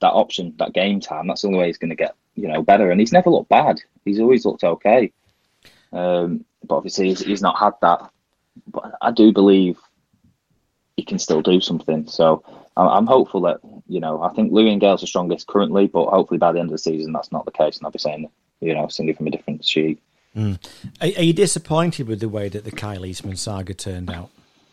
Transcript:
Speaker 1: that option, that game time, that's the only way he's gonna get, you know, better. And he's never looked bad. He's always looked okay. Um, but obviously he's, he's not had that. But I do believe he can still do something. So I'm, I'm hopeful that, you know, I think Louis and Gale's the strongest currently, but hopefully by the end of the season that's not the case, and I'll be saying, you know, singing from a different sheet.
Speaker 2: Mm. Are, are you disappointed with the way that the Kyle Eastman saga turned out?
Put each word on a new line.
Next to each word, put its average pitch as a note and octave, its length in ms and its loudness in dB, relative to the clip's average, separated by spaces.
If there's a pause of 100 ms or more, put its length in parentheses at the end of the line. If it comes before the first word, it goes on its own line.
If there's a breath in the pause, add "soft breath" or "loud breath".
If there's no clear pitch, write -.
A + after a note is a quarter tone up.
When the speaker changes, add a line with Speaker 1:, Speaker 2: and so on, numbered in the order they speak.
Speaker 1:
that F2+ 100 2
option, F2 460 -2
that E2 160 -4
game G2 260 0
time, D#2+ 280 -8
that's F#2+ 160 -6
the G#2 40 -2
only F#2+ 120 0
way F2 80 2
he's E2 100 -4
gonna D#2+ 180 -8
get, - 200 -4 (200)
you G2+ 120 -6
know, D#2+ 160 -4
better. G2+ 260 6
And F2+ 100 4
he's A#2 140 2
never F3+ 160 6
looked - 200 2
bad. B2+ 300 4 (260)
He's G2+ 140 -2
always A#2+ 260 4
looked - 180 -2
okay. G#2 480 2 (800 soft breath)
Um, F2 520 -2 (200)
but - 140 -2
obviously F#2+ 320 -2
he's, F#2 100 -2
he's G2 240 -4
not F#2 160 0
had G#2 140 2 (100)
that. E2+ 260 0 (640)
But - 300 -12
I A#2 100 0
do A2 200 6
believe F#2+ 480 4 (1160)
he - 60 -6
can F#2+ 160 -6
still D#2 220 0
do F#2 200 4
something. D#2+ 460 -4
So - 360 2 (320 loud breath)
I'm, F2+ 120 4
I'm G#2 180 2
hopeful A#2 360 2
that, F2 180 0 (280)
you F2 120 -6
know, D#2 220 -6
I F2 120 -4
think A2 180 0
Louis A2 200 4
and G2+ 100 0
Gale's G2 200 4
the F#2 60 -8
strongest F2 400 -4
currently, G2+ 400 2
but E2+ 220 0
hopefully F#2 300 0
by E2+ 120 4
the E2+ 80 -2
end E2+ 100 -4
of - 40 -6
the - 60 -6
season D#2+ 340 -6
that's D2 180 -10
not D2+ 140 -8
the - 60 -8
case, D2+ 260 -2
and - 80 -16
I'll D2 60 -8
be - 80 -12
saying, D#2 300 -8 (300)
you E2 140 -4
know, D2+ 140 -4
singing D#2 280 -6
from D#2 120 -8
a D2+ 40 -4
different - 320 -10
sheet. D#2 360 -2 (360)
Speaker 2:
Mm. G#2 220 -4 (440 loud breath)
Are, F3 180 -4
are F3 40 2
you E3 100 4
disappointed D#3+ 760 -2
with A2 120 -6
the A2 100 -6
way G2+ 200 -6
that G#2 140 -10
the A2 80 -10
Kyle G2+ 340 -10
Eastman F#2 320 -10
saga F#2+ 380 -8
turned F2+ 340 -10
out? F2 200 -12 (440)